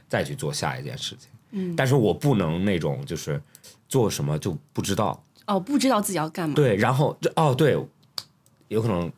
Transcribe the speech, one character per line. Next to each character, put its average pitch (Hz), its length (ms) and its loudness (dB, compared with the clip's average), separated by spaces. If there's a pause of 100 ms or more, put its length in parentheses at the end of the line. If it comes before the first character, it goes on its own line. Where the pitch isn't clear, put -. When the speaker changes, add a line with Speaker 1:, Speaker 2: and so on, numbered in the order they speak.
Speaker 1:
再 101 160 -2
去 71 100 -8
做 73 180 -6
下 73 260 -6
一 65 40 -12
件 69 140 -10
事 - 220 -10
情。 - 120 -20 (220)
Speaker 2:
嗯。 185 240 -6
Speaker 1:
但 135 100 0
是 127 80 2
我 107 180 4
不 139 220 0
能 87 300 0
那 98 140 0
种 71 260 -4
就 82 100 -8
是 76 240 -4 (480)
做 117 220 2
什 - 160 -4
么 76 140 -2
就 82 180 -4 (160)
不 - 80 -4
知 95 140 -2
道。 90 280 -2 (240)
Speaker 2:
哦， 196 140 0
不 269 180 0
知 262 120 2
道 214 100 2
自 208 100 -2
己 185 60 -4
要 156 140 0
干 165 180 -4
嘛。 143 60 -2
Speaker 1:
对， 139 220 4
然 117 180 4
后， 131 200 2 (220)
哦， 151 180 4
对， 120 220 4 (920)
有 107 120 0
可 110 60 2
能 87 320 0